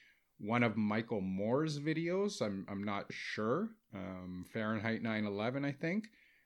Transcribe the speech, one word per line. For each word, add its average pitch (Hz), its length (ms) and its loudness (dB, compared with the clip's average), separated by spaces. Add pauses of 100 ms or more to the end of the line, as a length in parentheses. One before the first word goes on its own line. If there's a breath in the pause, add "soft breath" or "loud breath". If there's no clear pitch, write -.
(400 loud breath)
one 117 240 4
of 110 140 4
Michael 107 420 2
Moore's 113 600 0
videos. 170 640 0
I'm, 98 280 0
I'm 101 140 -2
not 101 260 0
sure. 139 600 0 (240)
Um, 92 600 -8
Fahrenheit 110 480 0
nine 107 240 0
eleven, 113 400 0
I 143 80 0
think, 180 340 -2 (380 soft breath)